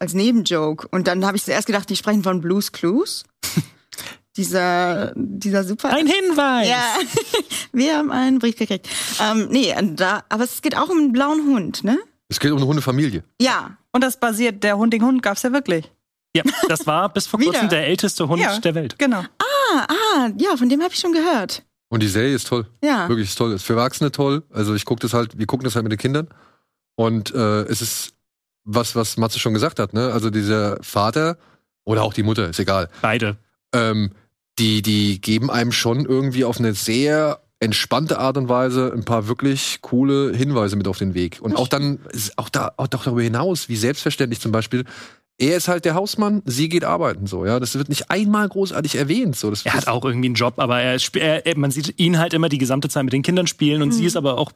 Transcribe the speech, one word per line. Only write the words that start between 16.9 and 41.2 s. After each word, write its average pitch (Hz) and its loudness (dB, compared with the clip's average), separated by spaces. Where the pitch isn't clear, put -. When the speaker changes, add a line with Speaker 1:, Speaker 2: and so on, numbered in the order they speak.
Speaker 3:
bis 202 -2
vor 220 -2
Speaker 1:
Wieder. 320 4
Speaker 3:
kurzem 226 2
der 156 2
älteste 175 0
Hund 170 2
Speaker 4:
Ja, 208 2
Speaker 3:
der 165 0
Welt. 151 -4
Speaker 4:
genau. 247 2
Speaker 1:
Ah, 508 2
ah, 349 2
ja, 359 2
von 240 2
dem 285 2
hab 359 -2
ich - -4
schon 349 0
gehört. 311 0
Speaker 2:
Und 113 2
die 104 2
Serie 117 2
ist - -4
toll. 120 -2
Speaker 1:
Ja. 233 2
Speaker 2:
Wirklich 110 0
ist - -8
toll. 117 0
Ist 95 -4
für 117 0
Erwachsene 131 0
toll. 139 0
Also 107 0
ich 101 -4
guck 117 -2
das 117 -2
halt, 117 -2
wir 110 -2
gucken 131 -2
das 123 -2
halt 117 0
mit 110 -2
den 104 -2
Kindern. 147 -2
Und, 113 0
äh, 107 2
es 110 -4
ist - -8
was, 113 -2
was 113 -2
Matze 113 0
schon 113 0
gesagt 131 -2
hat, 101 -2
ne? 120 0
Also 113 0
dieser 104 0
Vater 156 0
oder 110 0
auch 107 -2
die 107 -2
Mutter, 107 0
ist 82 -4
egal. 95 0
Speaker 3:
Beide. 110 0
Speaker 2:
Ähm, 110 0
die, 110 2
die 104 2
geben 110 0
einem 120 0
schon 120 0
irgendwie 131 0
auf 120 0
eine 113 2
sehr 147 0
entspannte 127 0
Art 131 0
und 127 -2
Weise 127 2
ein 113 -4
paar 113 0
wirklich 135 -2
coole 139 2
Hinweise 120 0
mit 98 0
auf 95 -2
den 95 -2
Weg. 90 -2